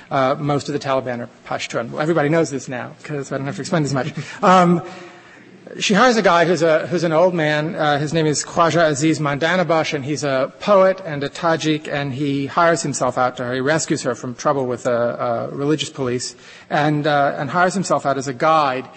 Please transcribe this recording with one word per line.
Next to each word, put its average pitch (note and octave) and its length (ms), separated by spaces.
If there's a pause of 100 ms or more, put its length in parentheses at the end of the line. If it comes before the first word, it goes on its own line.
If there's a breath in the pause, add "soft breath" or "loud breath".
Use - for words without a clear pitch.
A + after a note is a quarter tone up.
Uh, C#3 300
most C#3+ 300
of D3 40
the C#3+ 60
Taliban B2+ 400
are A#2 100 (160)
Pashtun. C3 460
Well, C#3+ 100
everybody D3+ 280
knows E3 220
this C3+ 180
now, B2 220 (120)
'cause C#3+ 300
I C#3 40
don't C3+ 100
have C3+ 80
to C#3 60
explain D#3 220
this C3+ 100
much. C#3+ 200 (140)
<laughs> - 140
Um, F3 400 (1000 loud breath)
she G3+ 140
hires A#3 240
a G#3 60
guy E3+ 220
who's E3 180
a, E3 240
who's D#3 160
an E3 100
old F3 220
man. D3+ 400
Uh, D3 240
his D3+ 120
name D#3+ 140
is D3+ 180
Khwaja E3 460
Aziz D3 300
Mandanabash, D#3+ 760
and C#3 100
he's D3 200
a C3+ 360
poet F#3+ 460
and D3 180
a C#3+ 60
Tajik, D#3 580
and C#3+ 240
he C#3 360
hires E3+ 340
himself C3 380
out B2+ 180
to C3 80
her. B2 80
He C3 80
rescues D3+ 400
her B2 140
from B2+ 180
trouble C#3 320
with, B2 220
uh, - 40
uh, A#2+ 600
religious C#3+ 400
police, B2 440 (360 loud breath)
and, D3+ 340
uh, C#3+ 320
and C#3+ 140
hires F3+ 240
himself D#3 320
out C3+ 100
as C3+ 100
a C#3 60
guide. C#3 640